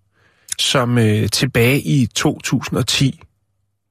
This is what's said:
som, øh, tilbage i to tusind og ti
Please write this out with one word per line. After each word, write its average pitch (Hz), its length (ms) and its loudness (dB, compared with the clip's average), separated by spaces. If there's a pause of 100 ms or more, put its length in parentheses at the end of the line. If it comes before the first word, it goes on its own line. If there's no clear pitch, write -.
(600)
som, 120 380 0
øh, 107 320 2
tilbage 127 520 0
i 147 240 2
to - 340 -2
tusind - 400 -4
og - 80 -2
ti - 340 0 (680)